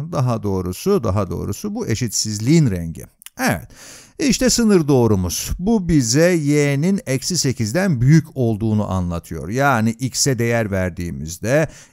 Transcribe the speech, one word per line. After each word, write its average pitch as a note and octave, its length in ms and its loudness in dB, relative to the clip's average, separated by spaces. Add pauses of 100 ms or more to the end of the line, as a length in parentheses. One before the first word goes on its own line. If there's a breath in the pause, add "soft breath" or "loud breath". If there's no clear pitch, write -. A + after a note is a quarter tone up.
(120)
Daha B2 320 -2
doğrusu, G2 600 -2
daha G2 260 -2
doğrusu F#2+ 460 -8
bu A#3 120 -8
eşitsizliğin A2+ 840 0
rengi. E2 340 -8 (340)
Evet. D#3+ 280 -2 (520 loud breath)
İşte - 300 2
sınır G#3 380 4
doğrumuz. G#2+ 720 2
Bu F#3+ 300 0
bize D3+ 420 4
y'nin D3 760 0
eksi C3+ 320 -4
sekizden C3+ 640 0
büyük D#3 340 6
olduğunu G#2+ 560 0
anlatıyor. E2+ 580 -4
Yani A#2+ 400 2
x'e B2 500 -2
değer A#2 320 0
verdiğimizde F2+ 960 -2 (260 loud breath)